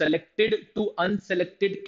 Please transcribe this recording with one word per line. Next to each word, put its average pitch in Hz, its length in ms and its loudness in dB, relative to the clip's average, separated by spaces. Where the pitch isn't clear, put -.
selected 208 520 0
to 214 80 0
unselected 190 680 -2